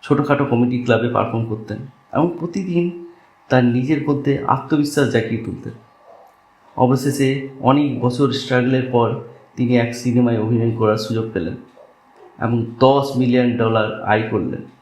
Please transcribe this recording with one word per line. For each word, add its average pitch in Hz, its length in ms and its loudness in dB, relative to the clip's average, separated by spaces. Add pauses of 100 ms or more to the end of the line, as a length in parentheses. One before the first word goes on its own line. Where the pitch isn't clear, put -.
ছোটোখাটো 143 420 0
কমেডি 123 400 0
ক্লাবে 117 240 2
পারফর্ম 113 360 -2
করতেন 107 340 -8 (340)
এবং 170 260 0
প্রতিদিন 175 680 -4 (420)
তার 127 160 4
নিজের 127 440 0
মধ্যে 135 380 0
আত্মবিশ্বাস 143 640 0
জাগিয়ে 110 360 -2
তুলতেন। 113 280 -10 (1040)
অবশেষে 135 720 0 (120)
অনেক 135 400 2
বছর 127 320 0
স্ট্রাগলের 131 500 0 (100)
পর 117 280 2 (360)
তিনি 123 200 2
এক 120 180 0
সিনেমায় 120 480 0
অভিনয় 113 280 0
করার 107 260 2
সুযোগ 110 360 -4
পেলেন 90 220 -6 (840)
এবং 117 280 -2 (120)
দশ 139 380 4
মিলিয়ন 123 400 2
ডলার 110 460 0
আয় 107 280 0
করলেন। 90 320 -4 (200)